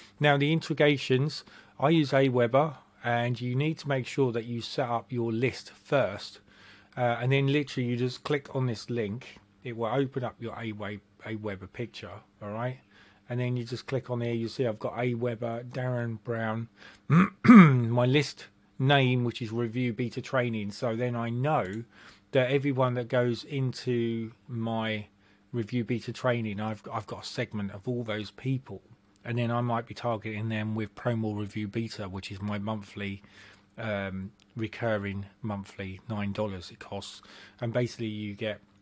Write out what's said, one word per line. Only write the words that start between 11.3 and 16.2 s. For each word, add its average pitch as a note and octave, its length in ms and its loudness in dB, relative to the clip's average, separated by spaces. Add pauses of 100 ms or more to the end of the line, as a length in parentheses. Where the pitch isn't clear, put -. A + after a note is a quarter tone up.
picture, G#2 480 -10 (220)
all G#2 80 -8
right? B2 300 -6 (500)
And B2 100 -2
then B2 160 0
you A#2+ 80 -4
just A#2+ 220 -8
click B2+ 240 -4
on B2 80 -2
there. A#2 160 -2
You A2+ 140 -2
see B2+ 180 0
I've A2 120 -2
got A#2 180 -4
Aweber, A#2+ 760 -2
Darren B2 520 -2